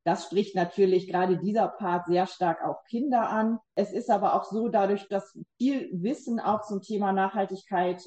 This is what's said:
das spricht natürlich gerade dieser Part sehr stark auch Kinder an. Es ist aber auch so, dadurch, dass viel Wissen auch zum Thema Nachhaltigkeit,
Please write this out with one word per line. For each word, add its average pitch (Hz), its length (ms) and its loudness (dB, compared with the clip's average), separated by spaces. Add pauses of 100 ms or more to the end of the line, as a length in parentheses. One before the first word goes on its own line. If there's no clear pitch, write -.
das 175 180 0
spricht 202 300 -2
natürlich 185 540 2
gerade 180 300 2
dieser 208 280 0
Part 175 400 -4
sehr 175 200 2
stark 170 360 -2
auch - 220 -4
Kinder 240 460 0
an. 220 280 0 (160)
Es 202 160 0
ist - 200 -2
aber 202 240 4
auch 190 100 0
so, 220 240 -2
dadurch, 196 400 2
dass 196 260 -4 (220)
viel 262 380 0
Wissen 226 460 -2
auch 214 200 0
zum 214 220 -6
Thema 202 300 -2
Nachhaltigkeit, 190 960 -2